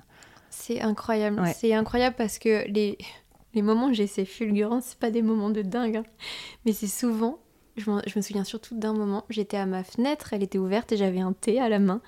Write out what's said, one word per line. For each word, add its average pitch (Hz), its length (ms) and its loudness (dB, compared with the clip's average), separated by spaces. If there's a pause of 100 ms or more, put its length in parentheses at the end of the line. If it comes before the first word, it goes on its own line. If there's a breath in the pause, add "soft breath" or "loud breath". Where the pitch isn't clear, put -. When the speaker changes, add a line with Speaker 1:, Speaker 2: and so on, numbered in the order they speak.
(520 soft breath)
Speaker 1:
C'est - 300 -6
incroyable. 214 600 0
Speaker 2:
Ouais. 170 160 2
Speaker 1:
C'est 226 160 4
incroyable 240 440 2
parce 220 200 -2
que 214 340 2
les, 208 260 0 (560 loud breath)
les 220 100 2
moments 220 240 4
où 269 60 4
j'ai 208 140 2
ces 196 160 -2
fulgurances, 214 640 0
c'est - 100 -20
pas 240 120 0
des 233 120 2
moments 220 260 2
de 214 140 0
dingue, 226 340 -2
hein. 220 60 -4 (640 loud breath)
Mais 226 80 4
c'est 208 140 -4
souvent, 226 520 0 (360)
je 214 140 -4
m'en, 202 160 2
je 202 100 -6
me 208 60 2
souviens 202 220 -2
surtout 220 320 -10
d'un 220 180 -2
moment, 208 360 -2
j'étais 208 280 -4
à 196 80 -2
ma 185 180 -2
fenêtre, 277 500 -2
elle 196 100 -2
était 190 160 -2
ouverte 190 320 0
et 220 60 2
j'avais 190 240 2
un 185 120 0
thé 226 260 0
à 247 100 2
la 208 100 4
main. 196 280 4